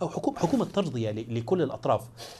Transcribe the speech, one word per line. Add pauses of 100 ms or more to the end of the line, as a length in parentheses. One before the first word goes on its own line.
أو
حكومة،
حكومة
ترضية
ل-،
لكل
الأطراف. (380)